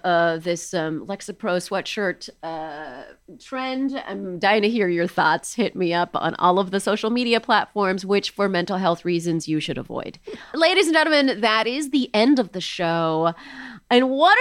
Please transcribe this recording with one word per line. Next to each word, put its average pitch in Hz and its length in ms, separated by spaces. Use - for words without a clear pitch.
uh, 170 340
this, 170 360
um, 160 320
Lexapro 196 520
sweatshirt, 185 720
uh, 156 640
trend? 262 680
I'm 190 320
dying 202 240
to 202 60
hear 220 200
your 170 180
thoughts. 165 480
Hit - 220
me 175 180
up 175 200
on - 220
all 180 220
of 190 120
the 196 100
social 214 300
media 233 300
platforms, 196 640
which 196 260
for 202 180
mental 180 300
health 170 260
reasons 170 440
you 156 120
should 151 180
avoid. - 400
Ladies 330 320
and 320 80
gentlemen, 294 460
that 220 260
is 269 240
the 269 240
end 240 240
of 202 140
the 185 80
show. 165 760
And 254 200
what 320 300